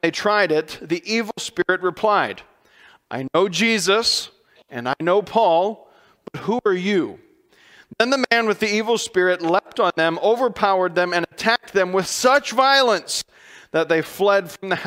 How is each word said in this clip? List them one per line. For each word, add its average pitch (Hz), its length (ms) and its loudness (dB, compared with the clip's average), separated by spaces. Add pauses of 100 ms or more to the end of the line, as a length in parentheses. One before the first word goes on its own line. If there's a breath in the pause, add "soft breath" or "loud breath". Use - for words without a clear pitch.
they 170 80 2
tried 208 400 0
it, 156 320 -2
the 165 200 -4
evil 214 360 -4
spirit 180 420 -4
replied, 185 600 0 (680 soft breath)
"I 131 240 -6
know 185 160 2
Jesus 208 800 0 (400 soft breath)
and 120 180 -8
I 131 120 0
know 180 240 2
Paul, 196 640 0 (360 soft breath)
but - 160 -16
who 226 220 -2
are 202 100 2
you?" 180 440 -2 (800 loud breath)
Then 240 140 2
the 269 200 0
man 233 140 2
with 214 140 0
the 220 80 0
evil 214 320 0
spirit 180 420 0
leapt 170 380 -2
on 185 160 2
them, 165 260 0
overpowered 196 720 0
them, 175 180 0
and 175 200 -2
attacked - 420 -4
them 185 180 2
with 190 140 0
such 277 460 2
violence 262 720 2 (480 loud breath)
that 160 180 0
they 160 140 2
fled 196 480 2
from - 180 -10
the 175 180 -2